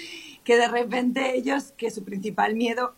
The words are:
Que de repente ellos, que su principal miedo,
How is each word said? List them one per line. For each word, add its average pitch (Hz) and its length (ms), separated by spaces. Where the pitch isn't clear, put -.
Que 240 140
de 240 100
repente 247 680
ellos, 269 420
que 226 140
su 208 120
principal 202 520
miedo, 233 420